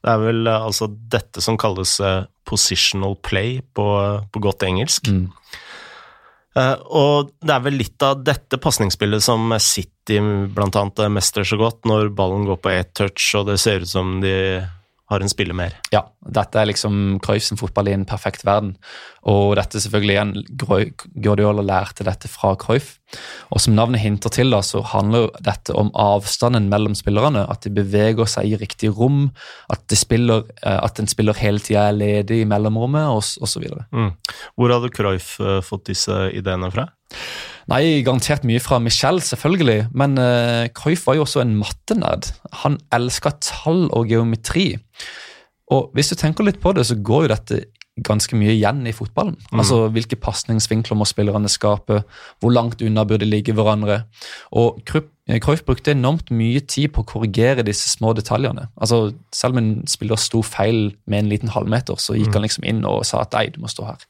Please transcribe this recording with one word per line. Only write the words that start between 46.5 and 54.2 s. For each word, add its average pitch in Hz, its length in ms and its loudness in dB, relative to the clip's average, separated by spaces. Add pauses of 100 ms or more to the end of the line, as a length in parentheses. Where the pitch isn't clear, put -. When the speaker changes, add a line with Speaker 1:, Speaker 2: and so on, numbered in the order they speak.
Speaker 2:
på 180 120 4
det, 175 140 2
så 120 80 0
går 110 320 2
jo 95 60 -2
dette - 320 -6 (360)
ganske 107 380 0
mye 104 160 4
igjen 117 320 2
i 113 80 -6
fotballen. 165 400 -4 (160)
Speaker 1:
Mm. 113 80 0
Speaker 2:
Altså, 113 220 4 (100)
hvilke 113 240 -2
pasningsvinkler 110 800 -2
må 104 100 2
spillerne 104 440 0
skape, 104 540 0 (360)
hvor 120 140 2
langt 117 280 2
unna 107 220 2
bør 107 160 2
de 107 60 0
ligge 107 280 0
hverandre. 107 520 2 (480)